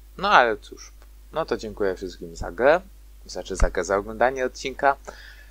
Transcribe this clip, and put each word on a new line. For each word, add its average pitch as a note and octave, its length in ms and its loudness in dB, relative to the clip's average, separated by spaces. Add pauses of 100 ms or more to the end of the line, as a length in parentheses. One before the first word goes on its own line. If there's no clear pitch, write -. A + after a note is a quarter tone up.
(180)
No G3 120 -2
ale A#2+ 260 6
cóż, - 360 -18 (400)
no D#3 120 -4
to A#2 120 -4
dziękuję G2+ 380 -4
wszystkim F2 420 -12
za F2 160 -10
grę, C#3 280 4 (460)
znaczy F#2 300 -10
za F2 140 4
grę, F#2 140 -2
za G2 120 0
oglądanie A#2 500 0
odcinka. C#3 500 -2 (540)